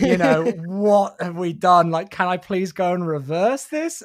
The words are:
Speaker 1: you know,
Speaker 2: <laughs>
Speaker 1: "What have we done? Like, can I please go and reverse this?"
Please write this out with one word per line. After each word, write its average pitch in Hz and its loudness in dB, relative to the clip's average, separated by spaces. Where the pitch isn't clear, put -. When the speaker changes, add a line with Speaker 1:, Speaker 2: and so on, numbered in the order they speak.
Speaker 1:
you 220 4
know, 160 2
Speaker 2:
<laughs> 165 -4
Speaker 1:
"What 196 0
have 170 -6
we 175 -4
done? 170 4
Like, 165 -4
can 185 -4
I 180 -2
please 185 -4
go 180 -2
and 175 -4
reverse 165 -2
this?" 320 -8